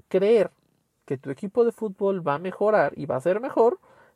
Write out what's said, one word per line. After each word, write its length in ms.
creer 420
que 140
tu 120
equipo 340
de 80
fútbol 540
va 80
a 40
mejorar 580
y 100
va 100
a 40
ser 200
mejor 380